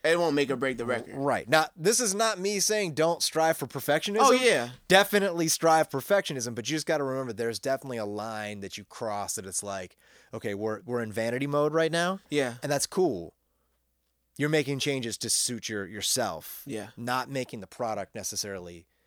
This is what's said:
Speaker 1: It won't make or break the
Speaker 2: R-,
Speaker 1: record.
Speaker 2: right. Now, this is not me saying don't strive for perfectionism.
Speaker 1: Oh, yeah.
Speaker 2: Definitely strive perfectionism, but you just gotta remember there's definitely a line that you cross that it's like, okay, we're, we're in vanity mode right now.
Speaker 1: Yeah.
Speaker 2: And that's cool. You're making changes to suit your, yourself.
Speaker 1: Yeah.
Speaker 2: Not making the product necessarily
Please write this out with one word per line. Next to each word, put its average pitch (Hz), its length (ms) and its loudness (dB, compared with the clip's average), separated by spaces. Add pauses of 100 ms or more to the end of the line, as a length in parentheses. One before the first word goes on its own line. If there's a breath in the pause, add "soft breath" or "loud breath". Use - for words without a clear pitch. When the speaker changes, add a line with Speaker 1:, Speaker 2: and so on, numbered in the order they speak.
Speaker 1:
It 170 140 4
won't 160 160 2
make 143 160 2
or 131 40 2
break 127 220 -2
the 117 60 -4
Speaker 2:
R-, 113 60 -4
Speaker 1:
record. 120 260 -4
Speaker 2:
right. 135 340 0
Now, 156 160 6 (100)
this 208 240 2
is 208 160 0
not 214 240 2
me 196 200 0
saying 202 340 0
don't 160 300 2
strive 160 340 2
for 135 100 -6
perfectionism. 160 540 0
Speaker 1:
Oh, 269 100 10
yeah. 208 380 4 (180)
Speaker 2:
Definitely 190 600 4
strive 160 420 6
perfectionism, 135 640 0
but 113 140 -6
you 156 60 -2
just 151 100 -4
gotta 151 180 2
remember 131 300 -2
there's 113 260 -2
definitely 135 380 -2
a 107 80 -2
line 104 560 -6
that 95 160 -10
you 104 80 -14
cross 101 500 -4
that 98 100 -8
it's 95 180 -6
like, 98 340 -8 (360 soft breath)
okay, 110 200 -4
we're, 107 320 -2
we're 120 160 -2
in 110 100 -6
vanity 117 360 -2
mode 147 260 2
right 160 180 2
now. 175 280 0 (100)
Speaker 1:
Yeah. 131 340 0
Speaker 2:
And 143 80 -2
that's 143 160 0
cool. 113 460 0 (1040)
You're 147 120 0
making 143 300 2
changes 127 400 -2
to 113 100 -6
suit - 400 -2
your, 104 180 -4
yourself. 98 800 -4
Speaker 1:
Yeah. 107 220 -8 (100)
Speaker 2:
Not 123 320 -2
making 127 320 -6
the 92 60 -14
product 107 480 -6
necessarily 92 680 -8 (220)